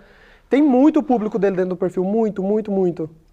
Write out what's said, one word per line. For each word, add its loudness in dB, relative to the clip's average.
Tem 2
muito 4
público -2
dele 0
dentro -2
do -6
perfil, -4
muito, -2
muito, -2
muito. -2